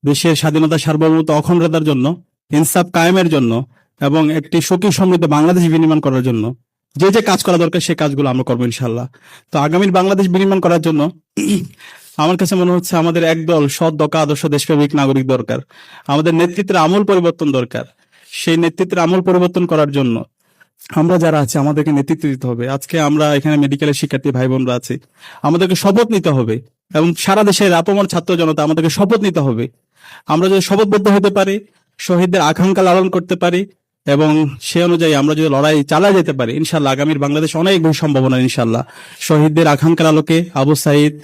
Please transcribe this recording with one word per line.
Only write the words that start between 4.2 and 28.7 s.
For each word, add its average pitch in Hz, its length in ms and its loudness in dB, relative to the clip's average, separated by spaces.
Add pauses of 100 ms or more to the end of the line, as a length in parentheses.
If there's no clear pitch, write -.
একটি 160 300 -4
সুখী 185 300 0
সমৃদ্ধ 180 360 2
বাংলাদেশ 160 380 2
বিনির্মাণ 160 340 2
করার 131 240 -2
জন্য 117 200 -2 (520)
যে 170 160 2
যে 220 100 2
কাজ 202 220 -2
করা 175 140 0
দরকার, 170 240 -2
সেই - 160 -4
কাজগুলো 143 320 -2
আমরা 127 140 -2
করবো 123 220 -2
ইনশাআল্লাহ। 120 420 -6 (400)
তো - 100 -12
আগামীর 175 340 0
বাংলাদেশ 190 360 0
বিনির্মাণ 190 320 0
করার 170 220 0
জন্য 156 200 0 (600)
<clears throat> - 600 -10
আমার 175 140 2
কাছে 185 180 0
মনে 180 180 2
হচ্ছে 175 240 -2
আমাদের 165 260 0
একদল 160 440 0
সৎ, 165 260 -2
দক্ষ, 151 220 -2
আদর্শ, 151 300 -2
দেশপ্রেমিক 147 500 0
নাগরিক 135 320 0
দরকার। 123 320 -2 (480)
আমাদের 156 260 0
নেতৃত্বের 180 440 0
আমূল 180 260 2
পরিবর্তন 175 480 0
দরকার। 123 340 -4 (460)
সেই - 260 -2
নেতৃত্বের 175 420 -2
আমূল 175 220 0
পরিবর্তন 180 440 0
করার 156 260 0
জন্য 131 240 0 (720)
আমরা 170 280 0
যারা 160 220 0
আছি, 135 180 -2
আমাদেরকে 147 340 0
নেতৃত্ব 147 360 -2
দিতে 131 200 -6
হবে। 120 220 -6
আজকে 139 320 -8
আমরা 151 240 2 (100)
এখানে 151 220 0
মেডিকেলের 143 420 0
শিক্ষার্থী 143 320 -4
ভাই 127 160 -2
বোনরা 127 280 -2
আছি, 123 200 -6 (460)
আমাদেরকে 175 340 0
শপথ 208 340 0
নিতে 185 220 0
হবে 117 240 0 (360)
এবং 160 240 2
সারা 196 280 0
দেশের 202 300 2
আপামর 196 340 0
ছাত্র 175 300 -4
জনতা 156 260 0
আমাদেরকে 160 280 0